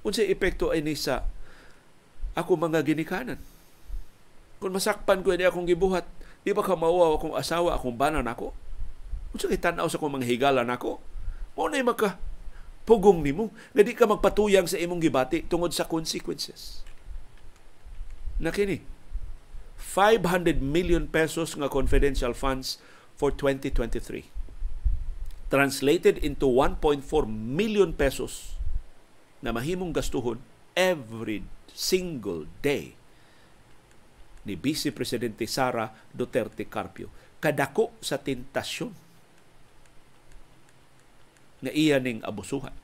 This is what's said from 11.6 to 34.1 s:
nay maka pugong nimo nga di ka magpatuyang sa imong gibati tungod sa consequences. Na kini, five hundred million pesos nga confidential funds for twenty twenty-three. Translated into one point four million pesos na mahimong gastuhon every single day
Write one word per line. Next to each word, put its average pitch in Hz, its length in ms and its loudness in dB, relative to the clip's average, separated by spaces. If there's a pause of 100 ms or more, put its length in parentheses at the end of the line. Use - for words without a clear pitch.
nay 285 160 0
maka 220 320 2 (720)
pugong 196 320 8
nimo 156 320 0 (240)
nga 208 80 10
di 240 80 0
ka 226 160 6
magpatuyang 202 560 6
sa 165 160 -2
imong 175 240 -2
gibati 139 400 2
tungod 170 320 0
sa 170 80 0
consequences. - 960 -6 (1600)
Na 160 160 0
kini, 196 320 0 (920)
five 202 520 4
hundred 170 320 4
million 160 480 2
pesos 160 480 0
nga 143 160 -2
confidential 135 640 4
funds 131 400 -2 (400)
for 143 160 2
twenty 135 400 0
twenty-three. - 560 -2 (1160)
Translated 147 760 4
into 143 300 2
one 135 260 4
point 147 300 0
four 151 220 2
million 160 680 0
pesos - 640 -2 (840)
na 117 140 -4
mahimong 165 400 -4
gastuhon 123 480 -2 (320)
every 113 720 -2 (240)
single 107 800 -4 (100)
day 101 380 -2 (1500)